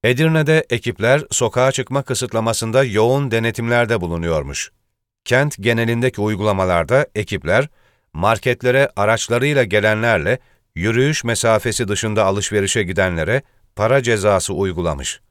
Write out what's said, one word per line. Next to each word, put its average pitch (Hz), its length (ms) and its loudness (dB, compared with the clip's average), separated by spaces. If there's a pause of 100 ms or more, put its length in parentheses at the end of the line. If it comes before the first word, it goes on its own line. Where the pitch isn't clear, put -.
Edirne'de 156 640 2
ekipler 120 600 0
sokağa 123 420 0
çıkma 135 300 -4
kısıtlamasında 113 840 -2
yoğun 123 460 0
denetimlerde 117 720 0
bulunuyormuş. 82 720 -4 (540)
Kent 139 360 0
genelindeki 117 600 0
uygulamalarda 101 920 0
ekipler 104 540 -2 (440)
marketlere 120 840 0
araçlarıyla 120 680 0
gelenlerle 107 720 0 (360)
yürüyüş 120 500 0
mesafesi 113 640 0
dışında 107 360 0
alışverişe 101 580 0
gidenlere 92 600 -2 (340)
para 120 260 2
cezası 101 520 2
uygulamış. 85 680 -4 (100)